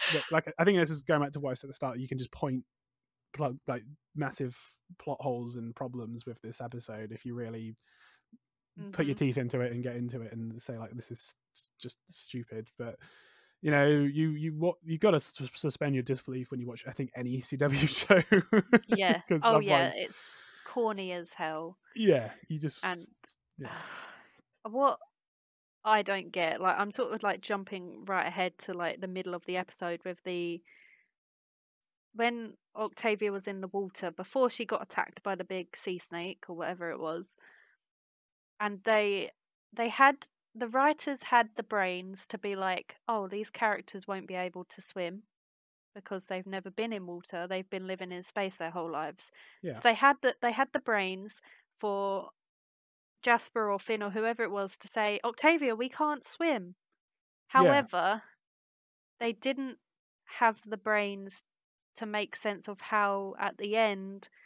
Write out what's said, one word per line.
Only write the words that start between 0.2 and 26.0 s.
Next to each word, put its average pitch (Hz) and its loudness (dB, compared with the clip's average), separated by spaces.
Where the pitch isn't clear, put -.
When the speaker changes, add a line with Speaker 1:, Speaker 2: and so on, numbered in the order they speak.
Speaker 1:
like, 160 2
I 170 6
think 196 8
this 165 4
is 147 -4
going 151 4
back 143 -2
to 147 -6
what 139 -2
I - -2
said 139 -12
at - -12
the 131 -14
start. 123 -4
You 131 -6
can 131 -4
just 123 -8
point 131 -2
plug, 139 -2
like, 123 -4
massive 135 -4
plot 143 -6
holes 120 -4
and 117 -8
problems 120 -8
with 117 -12
this 113 -12
episode 117 -10
if 113 -14
you 120 -8
really 113 -8
put 180 0
your 139 0
Speaker 2:
Mm-hmm. 143 -2
Speaker 1:
teeth 131 2
into 123 -2
it 123 0
and 123 -4
get 123 -6
into 120 -6
it 113 -10
and 113 -10
say, 120 -12
like, 113 -10
"This 120 -12
is - -14
s-, - -20
just 123 -14
stupid." 117 -10
But, 117 -8
you 151 2
know, 143 6
you, 147 4
you, 156 -2
what, 165 0
you 160 -4
gotta 196 8
s-, - 0
suspend 143 -2
your 127 2
disbelief 127 -4
when 127 -6
you 120 -6
watch, 117 -10
I 127 -10
think, 131 -6
any 123 -4
C - -6
W 139 4
<laughs> - -
show. 185 8
Speaker 2:
Yeah. 185 4
Speaker 1:
<laughs> - -20
'Cause 165 4
Speaker 2:
Oh, 233 10
yeah, 196 6
Speaker 1:
otherwise 165 4
Speaker 2:
it's - -6
corny 202 -2
as 175 -8
hell. 165 -6
Speaker 1:
Yeah, 156 4
you 156 -4
just, 147 -6
Speaker 2:
And 180 -2
Speaker 1:
yeah. 131 -12
Speaker 2:
<sighs> - -18
what 262 4
I 214 6